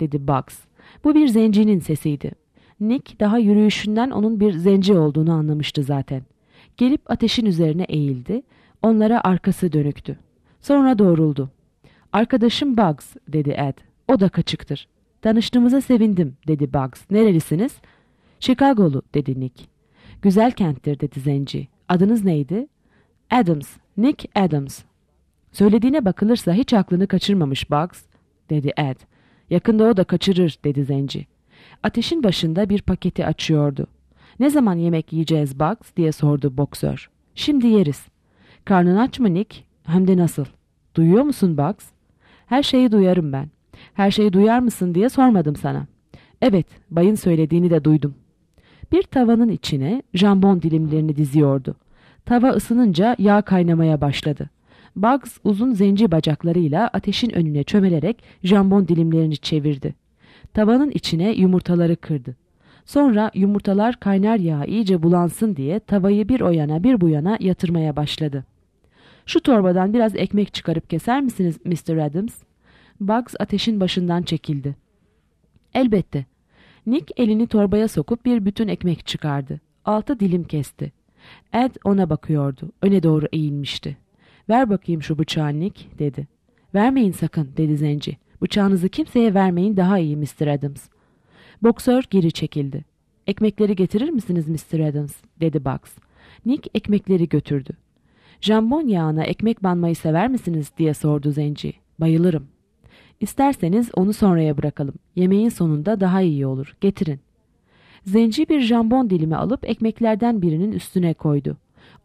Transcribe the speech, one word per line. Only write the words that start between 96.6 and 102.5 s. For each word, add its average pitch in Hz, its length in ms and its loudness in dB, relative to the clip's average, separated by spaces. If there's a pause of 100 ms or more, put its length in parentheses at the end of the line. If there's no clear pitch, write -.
ekmekleri 190 540 0
götürdü. 143 440 -4 (680)
"Jambon 226 480 0
yağına 160 360 0
ekmek 220 380 -4
banmayı 175 340 0
sever 170 320 0
misiniz?" 170 500 -4
diye 156 160 0
sordu 147 360 -2
zenci. 147 420 -6 (260)
"Bayılırım." 160 500 0 (720)